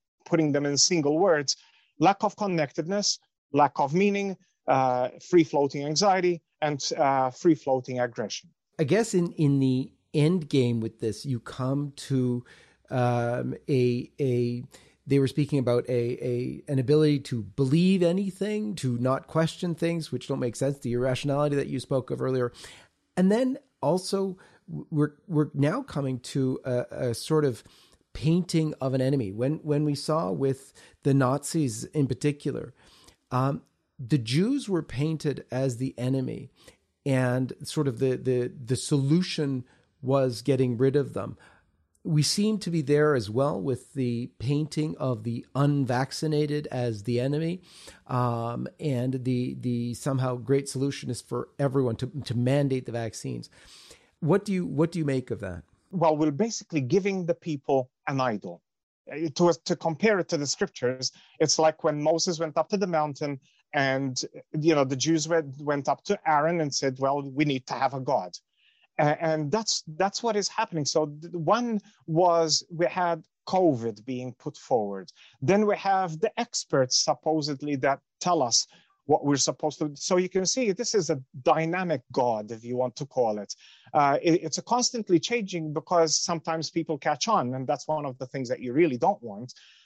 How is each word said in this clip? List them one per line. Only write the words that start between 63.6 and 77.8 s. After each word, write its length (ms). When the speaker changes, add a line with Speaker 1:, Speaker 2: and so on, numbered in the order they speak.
Speaker 1:
and, 480
you 160
know, 100
the 120
Jews 320
went, 320
went 280
up 160
to 220
Aaron 340
and 140
said, 240
"Well, 240
we 220
need 220
to 80
have 200
a 60
God." 320
A-, 260
and 260
that's, 320
that's 260
what 140
is 120
happening. 360
So 220
th-, 260
one 480
was 640
we 160
had 380
covid 560
being 300
put 220
forward. 540
Then 260
we 100
have 440
the 180
experts 640
supposedly 720
that 240